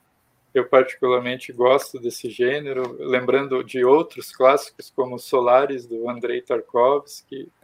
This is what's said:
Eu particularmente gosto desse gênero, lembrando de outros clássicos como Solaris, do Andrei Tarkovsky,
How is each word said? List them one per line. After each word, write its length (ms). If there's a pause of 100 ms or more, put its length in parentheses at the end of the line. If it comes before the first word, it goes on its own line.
(540)
Eu 140
particularmente 840
gosto 480
desse 300
gênero, 680
lembrando 640
de 200
outros 480
clássicos 600
como 260
Solaris, 680
do 220
Andrei 320
Tarkovsky, 1080 (140)